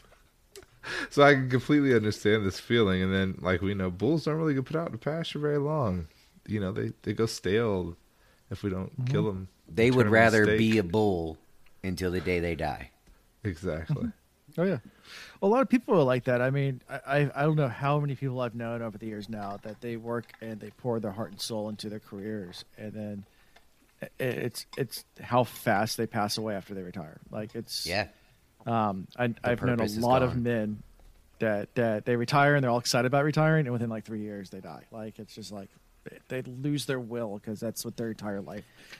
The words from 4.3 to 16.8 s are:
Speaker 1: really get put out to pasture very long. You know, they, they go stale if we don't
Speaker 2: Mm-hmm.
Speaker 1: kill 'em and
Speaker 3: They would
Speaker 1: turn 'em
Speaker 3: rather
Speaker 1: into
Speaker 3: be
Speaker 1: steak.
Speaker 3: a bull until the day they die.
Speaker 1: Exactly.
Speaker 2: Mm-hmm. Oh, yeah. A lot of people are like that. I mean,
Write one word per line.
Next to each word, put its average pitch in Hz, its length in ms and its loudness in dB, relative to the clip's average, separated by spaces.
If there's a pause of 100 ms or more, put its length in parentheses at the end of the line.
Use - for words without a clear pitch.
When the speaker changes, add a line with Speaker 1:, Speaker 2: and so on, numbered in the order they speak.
Speaker 1:
really 160 180 0
get 135 100 -2
put 151 120 -6
out 165 160 -2
to - 60 -8
pasture 156 400 -6
very 147 200 0
long. 127 480 0 (400)
You 104 140 -2
know, 95 120 -2
they, 113 200 -4 (100)
they 110 100 -2
go 110 140 2
stale 95 720 0 (540)
if - 120 -10
we 101 80 -2
don't 92 240 -6
Speaker 2:
Mm-hmm. 127 180 -4
Speaker 1:
kill 107 160 2
'em 95 200 -6 (180)
and 80 100 -12
Speaker 3:
They 117 140 6
would 127 140 6
Speaker 1:
turn - 20 2
'em 104 80 4
Speaker 3:
rather 110 300 8
Speaker 1:
into 104 120 4
Speaker 3:
be 110 160 4
Speaker 1:
steak. 110 80 6
Speaker 3:
a 95 40 2
bull 87 520 2 (480)
until 92 260 -2
the 90 120 -2
day 90 180 0
they 85 140 0
die. 71 360 -6 (540)
Speaker 1:
Exactly. 87 520 -4 (100)
Speaker 2:
Mm-hmm. - 540 -10
Oh, 170 40 2
yeah. 185 140 0 (640)
A 196 40 4
lot 233 140 6
of 262 80 2
people 233 260 2
are 165 100 8
like 127 200 2
that. 123 160 2
I 127 80 4
mean, 135 400 0